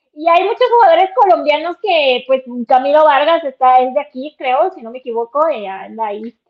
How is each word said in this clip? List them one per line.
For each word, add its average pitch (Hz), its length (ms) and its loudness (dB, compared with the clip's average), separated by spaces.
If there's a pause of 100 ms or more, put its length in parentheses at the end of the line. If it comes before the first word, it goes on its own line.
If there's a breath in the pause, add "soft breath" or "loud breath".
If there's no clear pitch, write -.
(140)
y 302 140 -4
hay 349 160 2
muchos 453 300 0
jugadores 381 400 4
colombianos 330 680 0
que, 294 440 0
pues, 262 160 0 (240)
Camilo 285 380 2
Vargas 302 400 2
está, 254 360 2
es 254 120 -2
de 277 80 -2
aquí, 285 380 -14
creo, 302 360 -2
si 330 60 -20
no 226 100 -16
me 247 80 -18
equivoco, 240 500 -4
eh, 220 200 -6
anda 202 380 -10
ahí, 214 280 -10 (160)